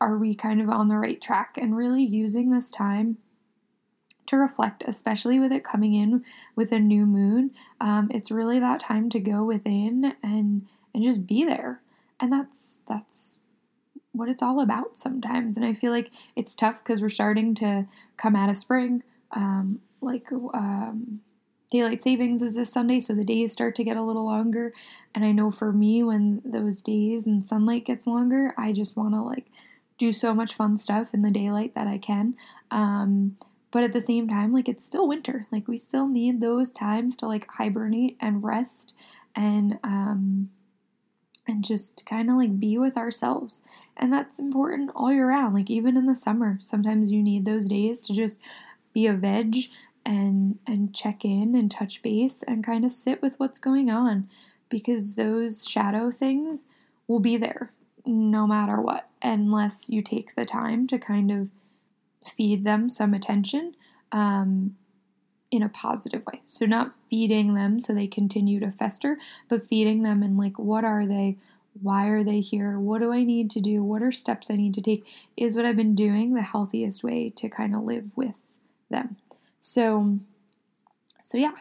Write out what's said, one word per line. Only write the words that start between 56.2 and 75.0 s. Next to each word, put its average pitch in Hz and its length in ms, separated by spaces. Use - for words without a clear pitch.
will 233 120
be 233 180
there - 340
no 214 420
matter 208 320
what, - 300
unless 208 680
you 214 120
take 214 340
the 233 100
time 226 420
to 254 120
kind 202 320
of 196 180
feed 208 400
them 214 260
some 214 240
attention, 208 600
um, 196 640
in 226 120
a 214 60
positive - 580
way. - 180
So - 200
not 233 280
feeding 214 640
them 202 240
so 247 140
they 202 140
continue 202 520
to 196 120
fester, 220 460
but 233 200
feeding 220 360
them 208 180
in, 196 160
like, 202 220
what 220 260
are 214 220
they? 196 300
Why 196 260
are 214 160
they 208 160
here? 202 400
What 208 200
do 233 120
I 247 120
need 233 280
to 220 100
do? 208 220
What 214 200
are 254 80
steps - 400
I 214 40
need 202 200
to 202 60
take? 214 240